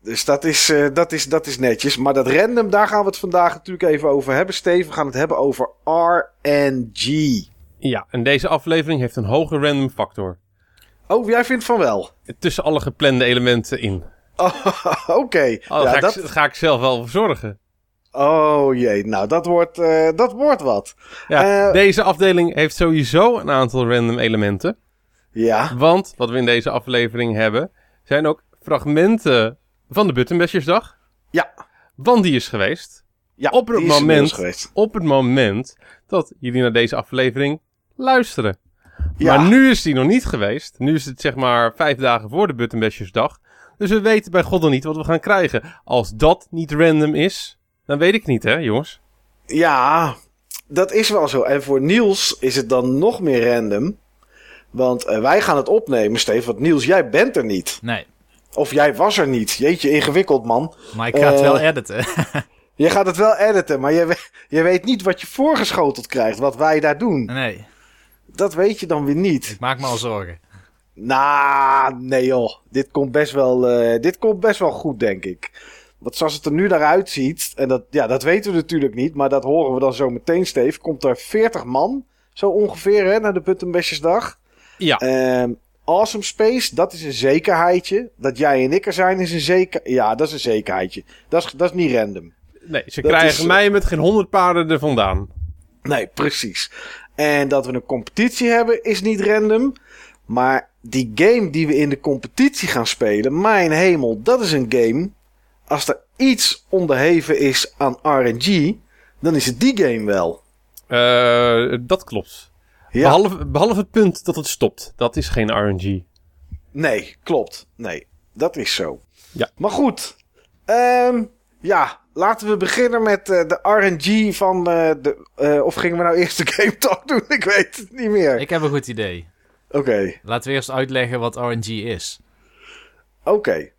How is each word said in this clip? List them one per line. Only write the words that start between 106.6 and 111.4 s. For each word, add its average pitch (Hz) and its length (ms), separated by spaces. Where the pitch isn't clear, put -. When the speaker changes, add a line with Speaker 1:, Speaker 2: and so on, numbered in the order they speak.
Speaker 1:
onderheven 160 680
is 135 380
aan 131 260
R 135 320
N 120 60
G, 185 320
dan 160 140
is 139 120
het 123 140
die 254 180
game 120 260
wel. 92 380
Speaker 2:
Eh, 120 920